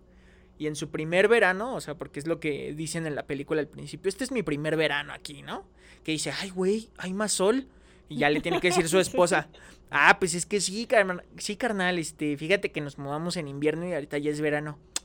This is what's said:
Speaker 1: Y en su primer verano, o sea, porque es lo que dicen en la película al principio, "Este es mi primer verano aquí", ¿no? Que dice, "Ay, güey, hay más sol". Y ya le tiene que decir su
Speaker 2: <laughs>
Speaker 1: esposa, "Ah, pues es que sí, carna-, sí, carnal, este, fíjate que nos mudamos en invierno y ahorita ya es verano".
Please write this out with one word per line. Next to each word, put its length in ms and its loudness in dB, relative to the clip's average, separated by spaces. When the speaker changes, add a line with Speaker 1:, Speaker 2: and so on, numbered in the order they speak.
Speaker 1:
Y 100 -4
en 80 -4
su 140 -8
primer 400 2
verano, 460 4
o 40 -4
sea, 160 -8
porque 240 -12
es 80 -6
lo 140 -2
que 320 -4
dicen 340 -6
en 80 -4
la 120 -6
película 340 -2
al 60 -4
principio, 420 -6
"Este 160 -4
es 60 -8
mi 120 -2
primer 320 -2
verano 380 -2
aquí", 280 -14
¿no? 220 -12
Que 80 -4
dice, 260 -2
"Ay, 120 -8
güey, 480 0
hay 160 -6
más 180 -2
sol". 360 2
Y 80 -8
ya 140 4
le 100 2
tiene 180 -2
que 100 2
decir 200 2
su 100 6
Speaker 2:
<laughs> 0 -
Speaker 1:
esposa, 480 2
"Ah, 300 8
pues 140 0
es 120 -2
que 140 0
sí, 260 -4
carna-, 380 4
sí, 180 -6
carnal, 440 0
este, 360 -4
fíjate 380 0
que 80 -6
nos 160 -10
mudamos 400 -6
en 100 -6
invierno 400 -2
y 60 -4
ahorita 240 -6
ya 140 -2
es 100 -2
verano". 380 -2